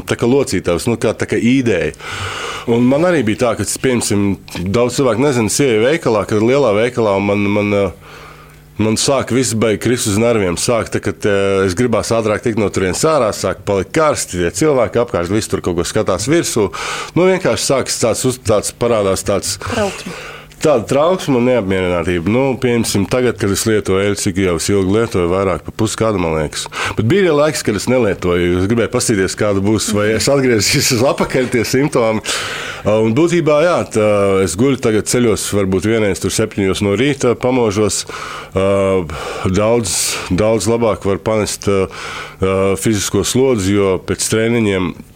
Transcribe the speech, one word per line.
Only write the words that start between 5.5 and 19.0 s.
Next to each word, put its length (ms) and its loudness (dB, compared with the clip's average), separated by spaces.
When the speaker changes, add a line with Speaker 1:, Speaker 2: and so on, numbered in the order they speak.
Speaker 1:
es 80 -2
ieju 240 2
veikalā, 420 2
kad 140 0
lielā 360 4
veikalā, 440 2
un 80 0
man, 200 2
man, 260 0
uh, 180 0
man 240 0
sāk 340 0
viss 220 0
baigi 260 2
krist 300 0
uz 80 0
nerviem. 400 2
Sāk 320 -2
tā, 100 -4
ka, 140 -4
uh, 480 0
es 140 0
gribās 340 0
ātrāk 320 0
tikt 160 -2
no 100 2
turienes 380 -2
ārā, 240 2
sāk 340 -4
palikt 300 -2
karsti, 480 0
tie 80 0
cilvēki 500 2
apkārt, 300 -2
visi 180 -2
tur 140 -4
kaut 160 0
ko 80 -2
skatās 400 -2
virsū. 400 0
Nu, 160 4
vienkārši 400 0
sākas 320 -2
tāds 240 0
uz-, 160 -2
tāds 320 0
parādās 480 0